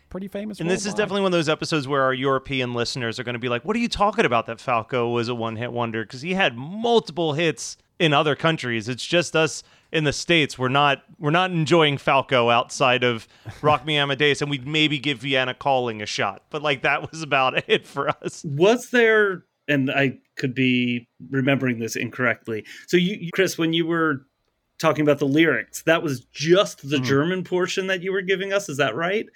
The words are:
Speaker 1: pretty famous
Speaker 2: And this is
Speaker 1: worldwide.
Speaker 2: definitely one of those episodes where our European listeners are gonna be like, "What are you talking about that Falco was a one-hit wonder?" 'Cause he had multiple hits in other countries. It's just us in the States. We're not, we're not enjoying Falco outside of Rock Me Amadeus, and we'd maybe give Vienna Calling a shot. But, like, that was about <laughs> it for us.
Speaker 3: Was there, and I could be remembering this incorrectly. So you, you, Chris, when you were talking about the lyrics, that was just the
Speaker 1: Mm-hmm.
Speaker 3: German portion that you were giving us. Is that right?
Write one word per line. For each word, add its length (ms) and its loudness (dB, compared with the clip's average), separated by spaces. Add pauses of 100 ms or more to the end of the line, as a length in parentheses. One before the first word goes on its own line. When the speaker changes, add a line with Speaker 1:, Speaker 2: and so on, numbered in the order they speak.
Speaker 1:
pretty 180 -12
famous 320 -10
Speaker 2:
And 100 -4
this 120 0
is 60 -6
Speaker 1:
worldwide. 100 -6
Speaker 2:
definitely 240 0
one 120 2
of 40 4
those 120 0
episodes 380 0
where 160 0
our 100 2
European 600 -2
listeners 460 -4
are 40 -6
gonna 160 -6
be 100 -4
like, 160 -4
"What 100 -2
are 40 -2
you 100 -2
talking 360 0
about 200 2
that 160 -10
Falco 480 -2
was 180 0
a 80 -4
one-hit 380 -6
wonder?" 320 -4
'Cause 160 -16
he 120 -4
had 220 0
multiple 760 -2
hits 420 -2 (240)
in 140 4
other 220 4
countries. 520 -2
It's 180 -6
just 300 0
us 280 0 (280)
in 140 0
the 80 0
States. 460 0
We're 100 0
not, 340 2 (160)
we're 120 -2
not 200 2
enjoying 460 4
Falco 520 2
outside 540 2
of 240 0 (340)
Rock 240 2
Me 120 -2
Amadeus, 440 2
and 80 -4
we'd 180 -6
maybe 320 0
give 200 -4
Vienna 340 -2
Calling 480 -2
a 40 -6
shot. 440 -4
But, 120 -8
like, 220 -2
that 260 0
was 120 -12
about 420 0
<laughs> 60 -16
it 180 0
for 220 -4
us. 360 -8
Speaker 3:
Was 460 2
there, 540 2 (220)
and 220 2
I 280 0 (200)
could 160 -4
be 540 0 (220)
remembering 500 0
this 160 -6
incorrectly. 720 -4 (220)
So 100 2
you, 220 2
you, 140 -10
Chris, 240 0
when 140 0
you 140 0
were 400 0 (520)
talking 260 2
about 160 4
the 80 2
lyrics, 560 2
that 200 2
was 220 -6
just 640 0
the 80 0
Speaker 1:
Mm-hmm. 80 0
Speaker 3:
German 400 2
portion 420 -2
that 140 -2
you 100 -6
were 100 -2
giving 300 -2
us. 160 -2
Is 80 -6
that 200 0
right? 300 -2 (100)